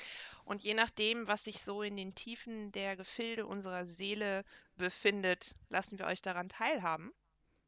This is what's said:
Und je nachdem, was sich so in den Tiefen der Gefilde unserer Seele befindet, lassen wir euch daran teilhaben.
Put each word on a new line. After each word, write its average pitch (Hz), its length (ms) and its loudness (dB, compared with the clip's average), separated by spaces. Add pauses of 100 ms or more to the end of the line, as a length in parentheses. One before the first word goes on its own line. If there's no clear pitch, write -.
(440)
Und 202 180 -4
je 208 120 2
nachdem, 220 540 4
was 208 160 2
sich 214 180 -4
so 202 200 -2
in 202 140 -2
den 190 200 -6
Tiefen 220 560 -6
der 196 240 -2
Gefilde 226 500 -4
unserer 185 380 -2
Seele 196 600 0 (320)
befindet, 185 760 4 (140)
lassen 190 320 0
wir 190 60 -2
euch 185 160 0
daran 180 260 -2
teilhaben. 190 640 0 (560)